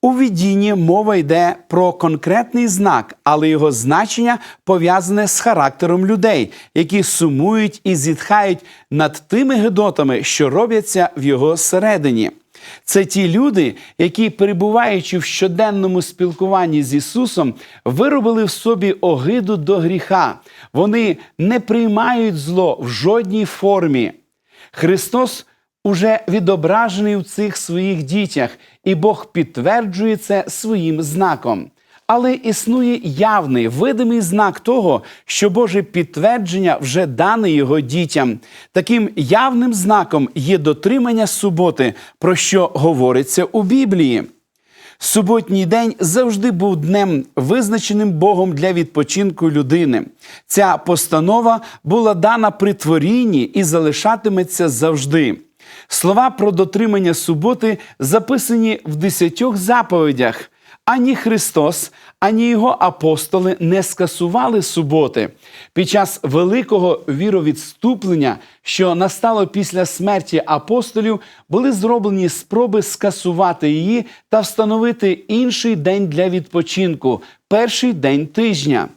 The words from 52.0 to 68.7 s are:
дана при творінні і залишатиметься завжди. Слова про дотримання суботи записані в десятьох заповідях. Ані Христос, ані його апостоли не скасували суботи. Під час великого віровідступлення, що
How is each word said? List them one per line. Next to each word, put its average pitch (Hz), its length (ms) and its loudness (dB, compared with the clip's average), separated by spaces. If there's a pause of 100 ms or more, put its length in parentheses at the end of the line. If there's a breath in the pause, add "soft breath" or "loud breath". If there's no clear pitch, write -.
дана 214 360 2
при 196 240 0
творінні 175 680 2
і 190 220 -2
залишатиметься 180 1040 0
завжди. 139 680 0 (520 loud breath)
Слова 220 420 2
про 202 220 -2
дотримання 190 600 0
суботи 214 640 -2 (200 loud breath)
записані 220 840 0
в 151 120 -6
десятьох 185 600 0
заповідях. 165 920 0 (360 soft breath)
Ані 247 320 2
Христос, 170 760 -2 (280 loud breath)
ані 220 280 2
його 240 320 2
апостоли 180 800 0
не 175 220 2
скасували 190 800 -2
суботи. 143 640 0 (440 loud breath)
Під 185 160 -2
час 196 340 0
великого 180 840 0
віровідступлення, 165 1300 -2 (240 loud breath)
що 185 320 0